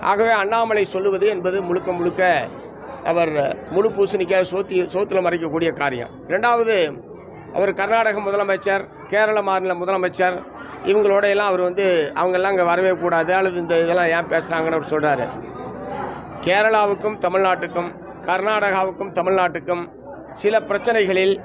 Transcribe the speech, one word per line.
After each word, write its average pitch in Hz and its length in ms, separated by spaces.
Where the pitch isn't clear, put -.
ஆகவே 226 320
அண்ணாமலை 220 420
சொல்லுவது 190 400
என்பது 180 340
முழுக்க 180 240
முழுக்க 175 300
அவர் 165 220
முழு 190 260
பூசணிக்காய் 190 560
சோத்தி-, 185 420
சோத்துல 190 320
மறைக்கக்கூடிய 165 540
காரியம். 131 320
இரண்டாவது, 226 480
அவர் 196 240
கர்நாடக 214 400
முதலமைச்சர், 196 640
கேரள 214 300
மாநில 190 260
முதலமைச்சர், 180 600
இவங்களோட 202 420
எல்லாம் 202 180
அவர் 180 160
வந்து 185 180
அவங்கெல்லாம் 185 400
அங்க 180 160
வரவே 185 220
கூடாது, 165 320
அல்லது 190 300
இந்த 170 100
இதெல்லாம் 170 320
ஏன் 165 160
பேசுறாங்கன்னு 160 460
அவர் 147 140
சொல்றாரு. 147 340
கேரளாவுக்கும் 208 760
தமிழ்நாட்டுக்கும், 175 680
கர்நாடகாவுக்கும் 190 880
தமிழ்நாட்டுக்கும் 175 680
சில 208 180
பிரச்சனைகளில் 196 720